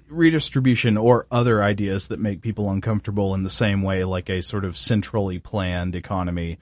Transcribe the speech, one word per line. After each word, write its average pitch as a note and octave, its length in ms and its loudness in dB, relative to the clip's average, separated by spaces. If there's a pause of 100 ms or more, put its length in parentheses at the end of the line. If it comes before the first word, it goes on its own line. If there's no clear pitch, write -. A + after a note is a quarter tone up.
redistribution C#3 880 2
or A#2 340 4
other A#2+ 320 2
ideas G2+ 460 0
that G#2+ 100 -8
make G2 220 -2
people G#2 300 -2
uncomfortable G2+ 640 0
in F#2+ 80 -2
the F#2+ 80 -4
same G2+ 320 0
way, F#2+ 220 0
like F#2 260 -4
a F#2 100 -2
sort G2 240 -6
of F2+ 140 -6
centrally G#2 600 0
planned F2+ 560 -4
economy, F2 680 -4